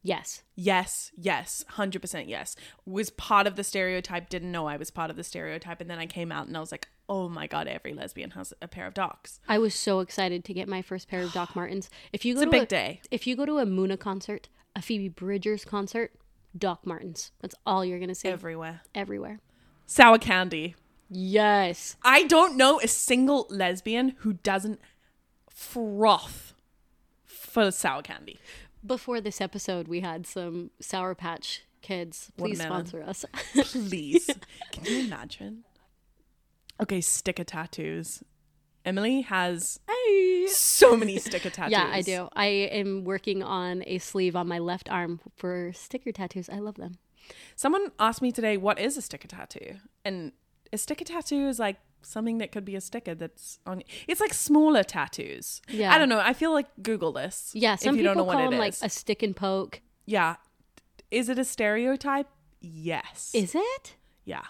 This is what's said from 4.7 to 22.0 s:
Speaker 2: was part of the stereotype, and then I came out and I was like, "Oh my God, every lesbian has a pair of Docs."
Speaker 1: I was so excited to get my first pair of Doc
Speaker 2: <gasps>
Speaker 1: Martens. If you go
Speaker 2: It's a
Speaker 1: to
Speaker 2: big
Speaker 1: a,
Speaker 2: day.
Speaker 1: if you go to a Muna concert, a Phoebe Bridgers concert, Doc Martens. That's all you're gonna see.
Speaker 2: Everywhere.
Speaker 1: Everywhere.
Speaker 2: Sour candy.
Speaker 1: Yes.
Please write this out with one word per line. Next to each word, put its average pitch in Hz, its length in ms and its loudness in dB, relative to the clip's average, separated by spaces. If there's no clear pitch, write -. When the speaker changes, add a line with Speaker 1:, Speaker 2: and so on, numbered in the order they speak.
Speaker 2:
was 160 160 -10
part 160 180 -6
of 156 60 -12
the 160 80 -12
stereotype, 170 560 -10
and 175 100 -12
then 170 80 -10
I 165 80 -6
came 165 240 -8
out 151 160 -8
and 165 100 -10
I 156 40 -6
was 156 100 -10
like, - 160 -12
"Oh 190 200 -2
my 156 200 -8
God, 151 180 -4
every - 260 -8
lesbian - 380 -12
has - 320 -14
a 170 60 -14
pair 185 180 -12
of 190 80 -12
Docs." - 540 -8
Speaker 1:
I 214 100 4
was 220 160 2
so 196 240 0
excited 180 460 -2
to 196 100 -12
get 190 140 -6
my 190 120 -4
first 185 280 -10
pair 180 140 -4
of 175 100 -6
Doc 175 180 -4
Speaker 2:
<gasps> - 60 -18
Speaker 1:
Martens. 185 340 -6
If - 120 -8
you 240 100 0
go 269 80 4
Speaker 2:
It's - 0 -
a 311 40 6
Speaker 1:
to 330 60 4
Speaker 2:
big 254 100 8
Speaker 1:
a, 226 40 0
Speaker 2:
day. 139 340 -2
Speaker 1:
if - 160 -4
you 254 80 0
go 269 100 0
to 302 140 0
a 247 80 2
Muna 190 320 0
concert, 196 500 -8
a 196 40 -6
Phoebe 196 280 -4
Bridgers 202 560 -4
concert, 208 480 -4
Doc 175 300 -4
Martens. 170 540 -10
That's - 160 -12
all 190 180 2
you're 180 140 -2
gonna 185 160 -6
see. - 140 -6
Speaker 2:
Everywhere. 165 540 -8
Speaker 1:
Everywhere. 202 460 -8
Speaker 2:
Sour 226 320 10
candy. 175 580 0
Speaker 1:
Yes. 196 920 2